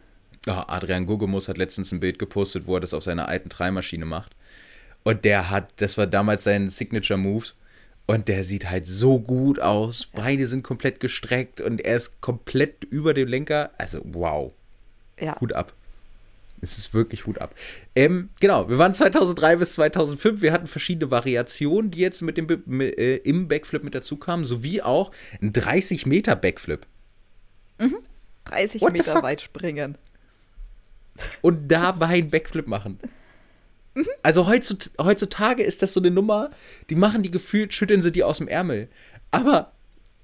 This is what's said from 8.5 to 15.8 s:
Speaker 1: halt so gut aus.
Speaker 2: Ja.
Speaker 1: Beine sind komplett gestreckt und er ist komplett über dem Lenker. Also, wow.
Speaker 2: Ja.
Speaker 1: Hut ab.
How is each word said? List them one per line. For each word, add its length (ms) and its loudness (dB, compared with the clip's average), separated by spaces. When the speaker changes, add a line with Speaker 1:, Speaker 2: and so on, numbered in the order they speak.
Speaker 1:
halt 180 -2
so 340 4
gut 400 2
aus. 540 0
Speaker 2:
Ja. 80 -6
Speaker 1:
Beine 260 0
sind 140 -4
komplett 360 -4
gestreckt 600 -4
und 220 -2
er 140 2
ist 240 -6
komplett 640 -2
über 300 0
dem 140 2
Lenker. 500 -2
Also, 260 -8
wow. 480 -4
Speaker 2:
Ja. 200 -6
Speaker 1:
Hut 120 -2
ab. 220 -6